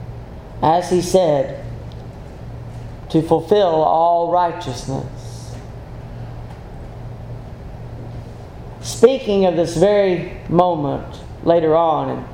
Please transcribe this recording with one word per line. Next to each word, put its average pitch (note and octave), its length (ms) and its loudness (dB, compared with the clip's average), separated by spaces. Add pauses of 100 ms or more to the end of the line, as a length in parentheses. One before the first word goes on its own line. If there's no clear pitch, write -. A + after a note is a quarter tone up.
(640)
as F3 260 4
he F3+ 140 4
said, E3 600 4 (1400)
to D#3+ 120 4
fulfill E3 640 4
all E3+ 480 4
righteousness. - 1300 -2 (3250)
Speaking G#3+ 680 4
of F3 100 2
this E3 200 2
very F#3+ 640 4 (100)
moment D#3+ 560 2 (380)
later D#3+ 320 4
on D3+ 360 2
in B2+ 240 -6